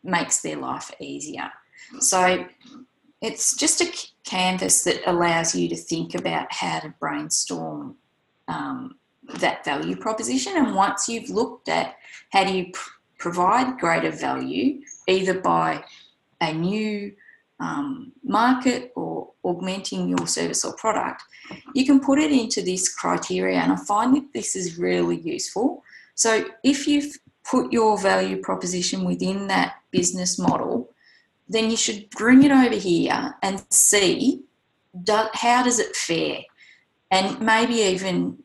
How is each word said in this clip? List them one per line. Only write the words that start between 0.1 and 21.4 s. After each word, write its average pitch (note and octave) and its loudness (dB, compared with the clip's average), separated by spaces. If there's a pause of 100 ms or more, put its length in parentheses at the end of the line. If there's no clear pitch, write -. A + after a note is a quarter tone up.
their D3+ -8
life C3 -10
easier? C#3+ -12 (500)
So F#3 4 (760)
it's - -2
just D#4 0
a F4 2
c-, - -8 (160)
canvas F#3 0
that - 0
allows E3+ 0
you F3 0
to E3+ -4
think - -6
about E3+ -4
how D#3+ -4
to D#3 -14
brainstorm, D#3 -6 (520)
um, C#3 -10 (420)
that - -2
value D#3 -4
proposition. A3+ -4
And A3+ 2
once G3 0
you've A3+ -8
looked A3 -4
at D#3+ -2 (360)
how F#3+ 6
do F#3+ 0
you F3+ -2
pr-, - -12 (280)
provide F#3+ 2
greater E3 2
value, D3 -2 (260)
either F#3 2
by E3 0 (560)
a D#3+ -2
new, G3+ -4 (480)
um, D#3+ -8 (120)
market A#3+ 2
or E3 -8 (140)
augmenting F#3 -4
your E3+ 0
service - -2
or - -6
product, - -4 (520)